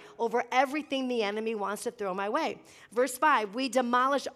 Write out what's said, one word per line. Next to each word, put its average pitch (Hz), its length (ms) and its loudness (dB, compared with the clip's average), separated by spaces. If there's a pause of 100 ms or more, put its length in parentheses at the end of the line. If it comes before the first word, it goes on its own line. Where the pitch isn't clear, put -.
(180)
over 233 360 0
everything 269 560 0
the 247 120 0
enemy 220 320 -2
wants 202 300 -6
to 240 80 -4
throw 196 220 -6
my 196 160 -4
way. 277 320 -4 (320)
Verse 254 240 0
five, 226 360 4
"We 262 140 -2
demolish 247 580 2 (100)